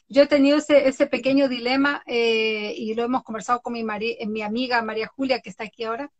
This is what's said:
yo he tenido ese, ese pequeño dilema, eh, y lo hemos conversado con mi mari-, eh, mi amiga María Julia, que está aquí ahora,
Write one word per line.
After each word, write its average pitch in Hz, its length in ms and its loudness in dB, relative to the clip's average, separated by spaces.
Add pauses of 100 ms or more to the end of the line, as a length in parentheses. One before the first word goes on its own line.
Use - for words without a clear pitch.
yo 269 140 6
he 294 40 0
tenido 285 300 6
ese, 294 300 4
ese 269 200 2
pequeño 269 420 2
dilema, 269 560 -2
eh, 220 720 0
y 220 180 -4
lo 233 80 -2
hemos 247 200 -2
conversado 233 380 -4
con 240 120 -8
mi 233 100 -6
mari-, 220 360 -6
eh, 226 80 -6
mi 214 140 -6
amiga 233 400 -2
María 220 260 -6
Julia, 254 340 -2
que - 80 -16
está 208 160 -12
aquí 214 200 -12
ahora, 233 340 -8